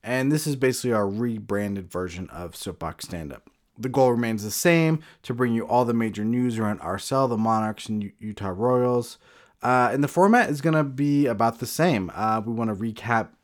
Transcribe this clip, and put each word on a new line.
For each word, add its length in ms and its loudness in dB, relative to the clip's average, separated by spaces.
and 300 0
this 140 0
is 100 -2
basically 380 0
our 120 2
rebranded 840 -4
version 380 -6
of 260 -12
Soapbox 480 -10
Stand 300 -10
Up. 160 -20
The 80 -4
goal 220 4
remains 320 0
the 80 -6
same, 540 2
to 100 -8
bring 220 0
you 100 0
all 200 4
the 100 0
major 300 0
news 340 0
around 220 -2
R 160 -4
S 160 -6
L, 160 2
the 80 0
Monarchs, 520 0
and 140 -2
U-, 160 -10
Utah 300 -8
Royals. 720 0
Uh, 300 4
and 100 0
the 60 0
format 420 4
is 100 -4
gonna 220 2
be 440 0
about 340 0
the 60 -6
same. 460 0
Uh, 320 -2
we 80 -4
wanna 220 -2
recap 540 -2